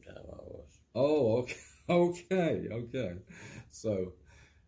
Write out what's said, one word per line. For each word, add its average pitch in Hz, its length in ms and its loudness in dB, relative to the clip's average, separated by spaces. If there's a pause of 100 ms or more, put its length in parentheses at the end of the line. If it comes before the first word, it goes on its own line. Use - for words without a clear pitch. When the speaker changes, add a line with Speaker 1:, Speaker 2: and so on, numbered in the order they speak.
Speaker 1:
time - 240 -16
I - 120 -14
was. - 360 -18 (160)
Speaker 2:
Oh, 127 440 4
okay. - 220 -4
<laughs> - 60 -20 (200)
Okay. 170 840 2
Okay. 117 420 -4 (580)
So 92 420 -2 (560)